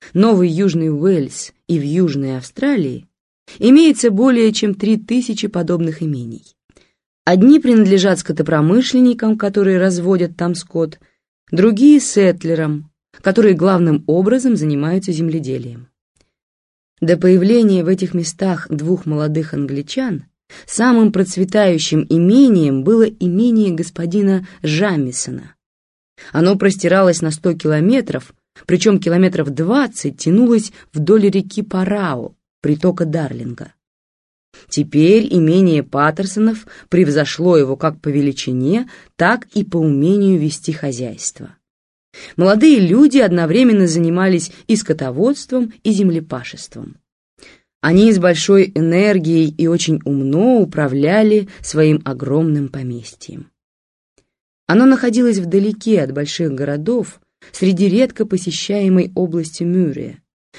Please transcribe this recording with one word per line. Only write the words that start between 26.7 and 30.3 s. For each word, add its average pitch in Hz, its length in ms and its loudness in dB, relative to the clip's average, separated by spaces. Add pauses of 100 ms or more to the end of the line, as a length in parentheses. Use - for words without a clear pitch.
на 156 80 -4
сто 165 240 -4
километров, 156 800 -2 (320)
причем 185 320 0
километров 175 520 0
двадцать 175 680 -4
тянулось 220 540 0 (200)